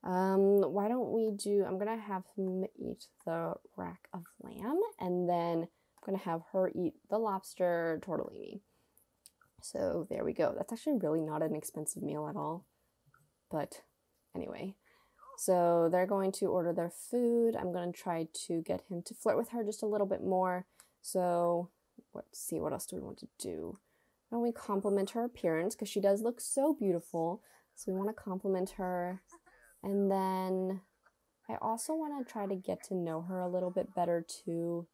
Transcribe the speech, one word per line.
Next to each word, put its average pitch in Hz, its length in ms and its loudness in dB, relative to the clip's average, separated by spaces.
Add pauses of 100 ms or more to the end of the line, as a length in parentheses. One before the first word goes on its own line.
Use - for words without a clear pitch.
Um, 190 560 6
why 190 280 2
don't 233 220 0
we 220 200 2
do, 202 360 2
I'm 190 120 -2
gonna 214 180 -2
have 202 280 -6 (120)
him 185 300 0 (120)
eat - 280 -8 (180)
the 165 300 -2 (220)
rack 180 360 -10
of 175 120 -10 (180)
lamb, 294 380 -2 (200)
and 180 260 0
then 170 360 2
I'm - 420 -14
gonna 196 140 -2
have 165 240 -2 (100)
her 185 220 4
eat 175 200 0 (140)
the 208 100 0
lobster 175 880 0
tortellini. - 560 -6 (1120)
So 180 360 0
there - 160 -4
we 156 80 0
go. - 240 2
That's - 160 -4
actually 262 260 0
really 160 220 2
not 156 220 -2
an 156 140 0
expensive - 460 -6
meal 151 260 -4
at 190 80 -6
all. 160 300 -6 (840)
But 147 320 -6 (520)
anyway. - 420 -8 (600)
So 170 520 6
they're 180 160 4
going 196 260 2
to 196 140 0
order 175 260 2
their 170 180 0 (200)
food. 233 460 4
I'm 180 160 -2
gonna 175 200 -2
try 165 360 -2 (180)
to 165 160 0
get 180 260 -2
him 180 180 -6
to - 80 -12
flirt - 220 2
with 233 140 0
her 233 140 -4
just 214 180 -4
a 220 40 -2
little 208 200 2
bit 190 160 -2
more. 185 440 2 (360)
So 175 680 2 (440)
let's - 240 -12
see, 165 220 -4
what - 120 -2
else - 140 -6
do 190 100 -10
we 156 60 -6
want - 160 -12
to - 100 -16 (120)
do? 82 380 -8 (500)
Why 233 80 -6
don't 233 80 0
we 233 80 0
compliment 196 580 0
her 233 140 -2
appearance? 175 500 0
'Cause 208 140 -6
she 208 120 -2
does 196 220 4
look 240 180 -2
so 277 320 2
beautiful. 175 680 0 (320)
So - 180 -6
we 185 60 0
wanna 202 160 -2
compliment 190 560 -2
her. 180 520 -2 (600)
And 196 280 4
then 185 720 0 (680)
I 220 80 -6
also 233 380 -2
wanna 294 300 -2
try 208 220 -4
to 196 100 0
get 185 280 -4
to - 100 -6
know 165 280 -2
her 185 180 -4
a 180 80 -2
little 180 220 0
bit 180 240 -4
better 170 280 2
too. 170 720 -4